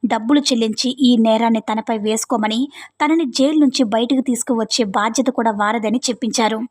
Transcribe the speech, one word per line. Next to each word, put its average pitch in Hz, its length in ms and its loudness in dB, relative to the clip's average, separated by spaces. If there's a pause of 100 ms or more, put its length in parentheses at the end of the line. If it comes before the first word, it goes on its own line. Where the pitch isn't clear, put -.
డబ్బులు 233 340 2
చెల్లించి 226 500 -2 (100)
ఈ 247 160 6
నేరాన్ని 226 440 2
తనపై 220 380 -4
వేసుకోమని, 220 720 -2 (360)
తనని 320 200 2
జైలు 277 340 2
నుంచి 277 260 4
బయటకు 233 360 0
తీసుకువచ్చే 233 640 -2
బాధ్యత 220 420 -2
కూడా 247 240 0
వారదని 214 500 0 (100)
చెప్పించారు. 220 500 -2 (100)